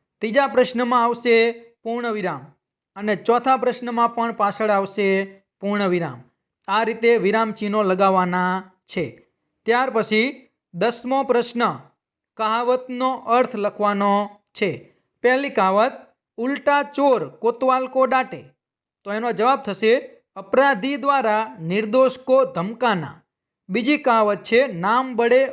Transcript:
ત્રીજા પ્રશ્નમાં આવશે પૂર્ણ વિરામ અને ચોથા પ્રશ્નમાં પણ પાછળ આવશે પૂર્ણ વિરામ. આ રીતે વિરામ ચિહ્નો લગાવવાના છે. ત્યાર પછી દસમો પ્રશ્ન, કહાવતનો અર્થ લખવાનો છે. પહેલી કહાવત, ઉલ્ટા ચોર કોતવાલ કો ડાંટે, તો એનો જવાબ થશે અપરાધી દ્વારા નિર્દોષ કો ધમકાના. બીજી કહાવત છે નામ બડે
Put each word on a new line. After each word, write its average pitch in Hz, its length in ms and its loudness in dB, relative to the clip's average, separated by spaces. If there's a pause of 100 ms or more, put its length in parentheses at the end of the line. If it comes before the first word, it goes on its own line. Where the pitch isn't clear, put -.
(220)
ત્રીજા 240 260 2
પ્રશ્નમાં 247 560 2
આવશે 233 320 2 (480)
પૂર્ણ 233 280 -6
વિરામ 180 320 -6 (520)
અને 208 200 -2
ચોથા 240 420 2
પ્રશ્નમાં 240 580 -2
પણ 233 180 -4
પાછળ 214 360 -2
આવશે 196 380 0 (520)
પૂર્ણ 202 280 -2
વિરામ. 165 320 -4 (480)
આ 214 160 0
રીતે 233 340 2
વિરામ 214 340 0
ચિહ્નો 208 320 -2
લગાવવાના 185 800 0 (220)
છે. 170 200 -6 (600)
ત્યાર 247 240 2
પછી 214 380 0 (460)
દસમો 240 500 -2
પ્રશ્ન, 240 400 -2 (760)
કહાવતનો 247 720 -2 (180)
અર્થ 240 280 2
લખવાનો 202 580 0 (400)
છે. 202 160 -2 (540)
પહેલી 262 260 2
કહાવત, 208 440 2 (440)
ઉલ્ટા 277 460 0
ચોર 277 460 2
કોતવાલ 254 580 -2
કો 262 180 2
ડાંટે, 247 360 -2 (640)
તો 196 60 -10
એનો 226 200 -4
જવાબ 254 320 0
થશે 220 300 0 (420)
અપરાધી 262 640 0
દ્વારા 233 600 0
નિર્દોષ 220 580 0
કો 262 280 2
ધમકાના. 202 760 -4 (480)
બીજી 233 280 0
કહાવત 226 460 2
છે 247 240 2
નામ 226 480 -2
બડે 233 260 4 (120)